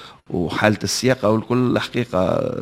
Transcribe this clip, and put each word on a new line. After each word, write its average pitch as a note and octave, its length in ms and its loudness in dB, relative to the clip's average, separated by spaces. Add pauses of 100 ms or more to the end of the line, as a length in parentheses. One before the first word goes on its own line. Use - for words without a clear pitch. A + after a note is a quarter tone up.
(300)
وحالة G2 540 2
السياقة A2+ 460 0
والكل A#2+ 420 2
الحقيقة. - 800 0 (100)